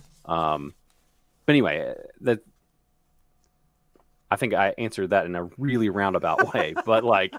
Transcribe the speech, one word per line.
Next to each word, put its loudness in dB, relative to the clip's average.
Um, -4
but 4
anyway, 2
that, 2
I 2
think 0
I 2
answered -4
that 2
in -6
a -4
really 0
roundabout 0
<laughs> -
way, -2
but, 2
like, 2